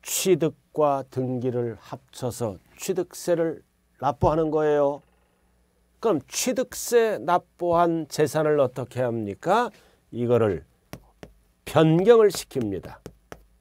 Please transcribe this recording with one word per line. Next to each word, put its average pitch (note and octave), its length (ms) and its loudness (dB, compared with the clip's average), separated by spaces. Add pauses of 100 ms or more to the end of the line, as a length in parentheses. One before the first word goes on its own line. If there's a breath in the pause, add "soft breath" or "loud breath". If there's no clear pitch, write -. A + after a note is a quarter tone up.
취득과 D3 1080 -2
등기를 B2 680 -4
합쳐서 A#2 800 -8 (200)
취득세를 E3+ 880 -4 (360)
납부하는 D#3 520 0
거예요. D3 500 2 (1000)
그럼 F#3 280 0
취득세 A#3 920 -2
납부한 E3+ 920 0
재산을 D3+ 500 0
어떻게 B2+ 420 -2
합니까? B2 680 -2 (400 soft breath)
이거를 A2+ 560 0 (1000)
변경을 F#3+ 640 6
시킵니다. - 680 -8 (640)